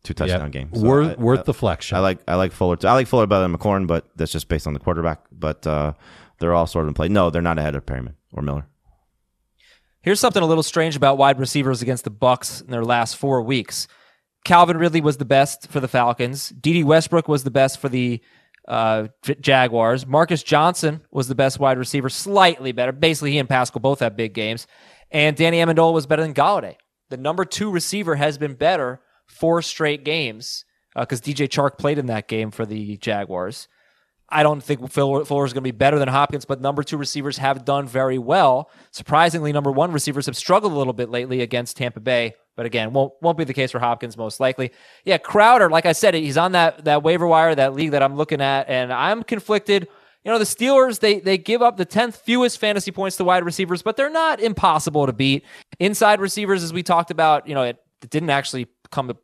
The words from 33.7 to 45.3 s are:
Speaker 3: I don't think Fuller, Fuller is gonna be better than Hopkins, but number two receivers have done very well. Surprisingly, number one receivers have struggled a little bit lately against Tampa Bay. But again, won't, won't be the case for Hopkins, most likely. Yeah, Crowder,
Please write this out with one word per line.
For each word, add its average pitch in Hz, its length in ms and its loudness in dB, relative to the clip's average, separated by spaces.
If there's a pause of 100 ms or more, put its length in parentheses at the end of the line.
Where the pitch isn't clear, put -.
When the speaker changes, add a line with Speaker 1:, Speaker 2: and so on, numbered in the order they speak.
Speaker 3:
I 156 140 2
don't 151 180 2
think 127 300 -6
Fuller, 139 340 0
Fuller 143 200 0
is 123 80 -6
gonna 131 80 -6
be 131 100 -4
better 135 260 2
than 139 100 2
Hopkins, 143 380 0
but 135 160 -6
number 143 220 -2
two 151 140 -8
receivers 143 400 -6
have 135 280 -2
done 139 220 -2
very 131 320 -2
well. 139 500 2 (220)
Surprisingly, 156 640 0
number 143 180 0
one 156 200 0
receivers 143 360 -4
have 127 100 -8
struggled 196 360 2
a - 20 -4
little 131 180 -2
bit 117 160 -6
lately 123 320 -4
against 120 360 -4
Tampa 120 220 -6
Bay. 117 360 -2 (220)
But 117 80 -6
again, 113 280 -4
won't, 135 180 0 (100)
won't 170 160 0
be 165 60 -4
the 131 100 -4
case 131 180 -2
for 120 80 -6
Hopkins, 117 360 -4
most 110 240 -10
likely. 131 320 -2 (320)
Yeah, 185 140 2
Crowder, 208 520 6